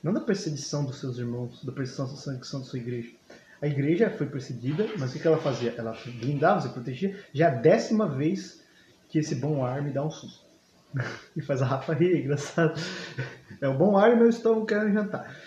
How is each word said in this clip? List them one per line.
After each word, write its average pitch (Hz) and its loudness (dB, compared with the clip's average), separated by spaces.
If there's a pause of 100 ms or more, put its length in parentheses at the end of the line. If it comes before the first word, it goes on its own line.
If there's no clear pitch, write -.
não 156 0
da 226 0
perseguição 147 -2
dos 127 -6
seus 123 -8
irmãos, 120 -8
da 127 -8
perseguição 139 -8
da 127 -12
sua 131 -10
igreja. 117 -8 (500)
A 143 -2
igreja 151 4
foi - -2
perseguida, 135 -2 (100)
mas 131 -2
o - -6
que 147 -8
que 165 0
ela 156 6
fazia? 123 -2
Ela 113 -6 (220)
blindava, 147 2
se 131 -4
protegia. 131 -6 (120)
Já 151 4
é - 6
a 131 2
décima 143 4
vez 151 -4 (460)
que 160 0
esse 151 -2
bom 139 0
ar 131 -4
me 143 -4
dá 139 -2
um 151 -2
susto. - -18 (480)
<laughs> - -8
E 165 -4
faz 131 -2
a 131 4
Rafa 160 -2
rir, 175 4
é 143 2
engraçado. 151 0 (840)
É 139 0
o 135 0
bom 196 6
ar 214 8
e 240 6
meu 233 8
estômago 220 2
querendo 208 0
jantar. 202 -4 (120)